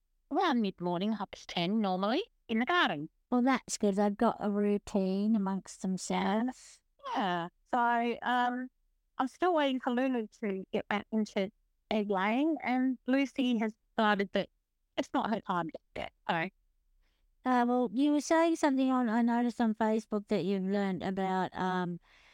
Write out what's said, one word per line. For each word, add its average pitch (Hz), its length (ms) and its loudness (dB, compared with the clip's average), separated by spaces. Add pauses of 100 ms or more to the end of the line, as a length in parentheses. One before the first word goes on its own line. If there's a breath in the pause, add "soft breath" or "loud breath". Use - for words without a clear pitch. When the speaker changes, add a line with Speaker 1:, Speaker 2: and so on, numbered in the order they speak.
(320)
Speaker 1:
around 285 300 2
mid-morning, 185 500 -2
half 208 180 -6
past - 180 -20
ten 185 340 0
normally, 202 400 0 (260)
in 226 120 0
the 247 40 0
garden. 254 460 0 (200)
Speaker 2:
Well, 247 120 2
that's 254 340 0
good. 202 200 2
They've 202 200 2
got 226 240 2
a 208 100 -2
routine 202 840 0
amongst 190 460 -4
themselves. 196 960 -4 (340)
Speaker 1:
Yeah. 175 340 -2 (260)
So, 240 480 0
um, 247 460 -2 (500)
I'm 254 100 0
still 359 260 0
waiting 277 260 2
for 254 120 -2
Lulu 247 340 0 (140)
to 190 320 -4
get - 160 -2
back 208 240 -2
into 214 380 0 (400)
egg 208 200 0
laying, 226 540 2
and 254 320 0 (100)
Lucy 254 520 0
has 220 140 0 (180)
decided 208 420 0
that 196 160 -2 (480)
it's - 160 -6
not 233 180 0
her 220 100 -2
time 175 280 -2 (260)
yet. - 160 -8 (180)
So. 175 200 0 (960)
Speaker 2:
Uh, 247 220 4
well, 247 240 0
you 277 200 2
were 294 100 2
saying 330 340 2
something 262 340 2
on, 254 200 2
I 226 100 2
noticed 240 400 0
on 220 140 2
Facebook 214 540 -2
that 190 160 0
you've 190 200 0
learned 196 380 -2
about, 190 500 -2
um, 180 480 -4 (340 soft breath)